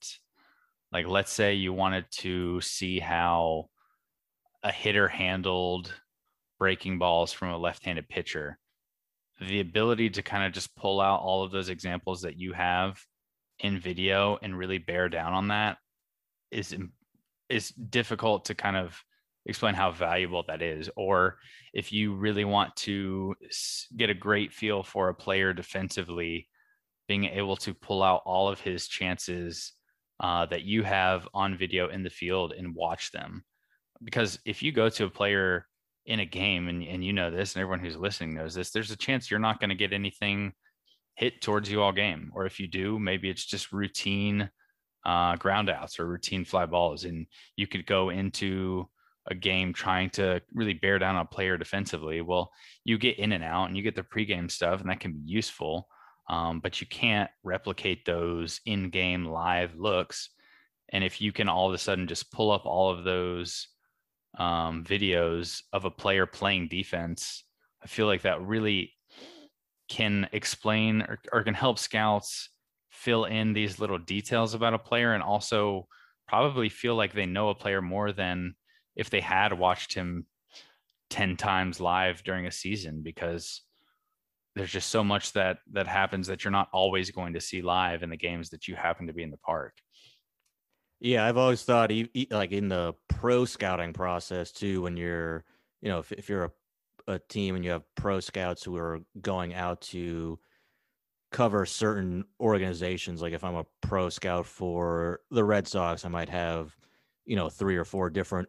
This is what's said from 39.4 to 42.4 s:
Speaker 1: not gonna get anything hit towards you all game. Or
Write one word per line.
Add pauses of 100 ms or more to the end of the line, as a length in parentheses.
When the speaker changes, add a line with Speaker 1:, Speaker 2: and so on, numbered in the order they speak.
Speaker 1:
not
gonna
get
anything (600)
hit
towards
you
all
game.
Or